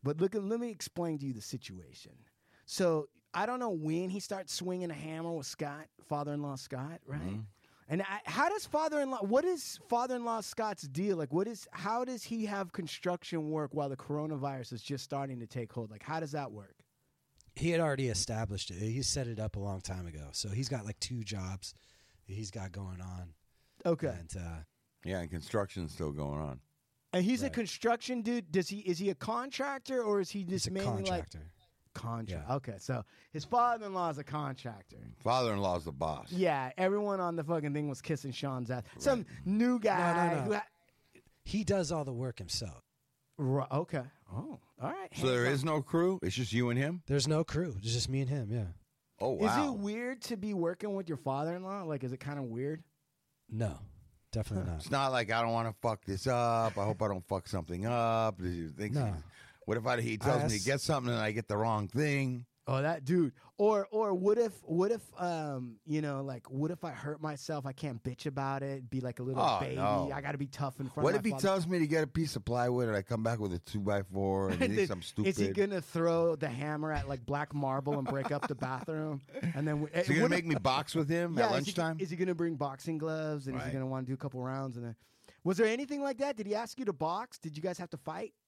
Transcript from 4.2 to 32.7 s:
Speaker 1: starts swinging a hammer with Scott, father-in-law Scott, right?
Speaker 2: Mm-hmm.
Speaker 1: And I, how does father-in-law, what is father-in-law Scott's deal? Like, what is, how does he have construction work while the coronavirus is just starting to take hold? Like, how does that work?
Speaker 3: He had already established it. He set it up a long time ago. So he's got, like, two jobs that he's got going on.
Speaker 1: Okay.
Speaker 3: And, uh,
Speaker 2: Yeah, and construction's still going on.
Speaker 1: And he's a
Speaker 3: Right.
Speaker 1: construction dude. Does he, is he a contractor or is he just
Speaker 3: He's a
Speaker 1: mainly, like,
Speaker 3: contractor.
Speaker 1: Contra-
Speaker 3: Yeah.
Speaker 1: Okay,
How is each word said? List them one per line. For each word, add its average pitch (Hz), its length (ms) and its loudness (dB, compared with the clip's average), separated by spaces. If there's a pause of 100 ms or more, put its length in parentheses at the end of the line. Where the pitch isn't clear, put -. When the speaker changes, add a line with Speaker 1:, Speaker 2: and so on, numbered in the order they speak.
Speaker 1:
starts 190 340 -6
swinging 180 360 -4
a 156 40 -6
hammer 160 380 -6
with 151 140 -4
Scott, 147 400 -6 (220)
father-in-law 147 480 -2
Scott, 135 480 -8
right? 131 160 -6
Speaker 2:
Mm-hmm. 98 200 -4 (500)
Speaker 1:
And 175 120 0
I, 196 220 -4
how 254 240 4
does 415 180 0
father-in-law, 294 580 2
what 240 200 4
is 359 440 -2
father-in-law 240 540 0
Scott's 214 460 -2
deal? 180 300 2
Like, 143 140 -2
what 185 160 4
is, 220 240 -10
how 233 340 0
does 254 180 -6
he 226 220 -2
have 196 260 -4
construction 170 760 -2
work 156 240 -2
while 143 160 0
the 135 60 -4
coronavirus 143 800 -4
is 113 80 -8
just 139 220 -4
starting 139 360 -4
to 117 60 -8
take 117 260 -6
hold? 113 180 -6
Like, 107 120 -16
how 160 180 -4
does 151 120 -4
that 139 200 -4
work? 101 240 -14 (800)
Speaker 3:
He 165 160 2
had 170 100 4
already 135 280 2
established 110 640 0
it. 90 80 -8
He 110 240 0
set 127 240 0
it 113 120 -4
up 110 180 -2
a 101 40 -4
long 98 220 -4
time 92 240 -6
ago. 76 260 -10
So - 180 -4
he's 117 200 0
got, 120 160 -4
like, 107 140 -8
two 120 240 -4
jobs 95 500 -4 (540)
that 95 60 -8
he's 104 160 -6
got 95 220 -8
going 92 280 -8
on. 90 320 -8 (540)
Speaker 1:
Okay. 160 220 2
Speaker 3:
And, 90 280 -6
uh, 85 200 -6 (480)
Speaker 2:
Yeah, 90 160 -2
and 82 100 -6
construction's 87 600 -2
still 76 200 -2
going 73 280 -2
on. 67 200 -6 (540)
Speaker 1:
And 180 100 4
he's 233 180 2
a 277 40 0
Speaker 3:
Right. 269 80 -2
Speaker 1:
construction 233 680 0
dude. 214 300 -2
Does 180 160 2
he, 202 120 -6
is 185 180 0
he 196 100 2
a 185 60 2
contractor 262 880 -2
or 208 180 4
is 180 100 -2
he 202 140 -4
just 180 220 -2
Speaker 3:
He's - 0 -
a 180 60 -2
Speaker 1:
mainly, 190 320 0
like, 180 260 0
Speaker 3:
contractor. 80 220 -14 (420)
Speaker 1:
Contra- 110 520 -6
Speaker 3:
Yeah. 127 100 0
Speaker 1:
Okay, 135 220 -6